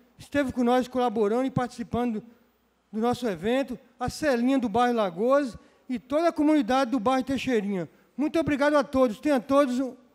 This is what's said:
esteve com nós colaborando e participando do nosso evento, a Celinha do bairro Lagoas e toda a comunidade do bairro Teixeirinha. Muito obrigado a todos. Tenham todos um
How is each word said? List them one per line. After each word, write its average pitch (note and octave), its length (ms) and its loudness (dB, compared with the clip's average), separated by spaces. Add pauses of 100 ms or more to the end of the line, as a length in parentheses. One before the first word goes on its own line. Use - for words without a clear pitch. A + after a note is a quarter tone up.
(180)
esteve C#4 340 -2
com B3 120 0
nós B3 240 2
colaborando A#3+ 560 0
e C4 80 -4
participando A#3+ 680 -4 (680)
do G#3 80 -8
nosso A#3+ 300 -2
evento, A#3 500 -2 (220)
a B3 100 -4
Celinha C4 480 0
do B3 100 -2
bairro A#3+ 280 2
Lagoas A3+ 600 0 (320)
e B3 120 -4
toda E4 300 0
a - 20 -8
comunidade C#4 580 2
do C4+ 80 0
bairro B3+ 240 0
Teixeirinha. G#3+ 640 -2 (280)
Muito D4+ 240 0
obrigado D4 340 2
a D4 80 4
todos. C4 380 0
Tenham C#4+ 200 2
todos C4+ 380 2
um C4 160 -4 (200)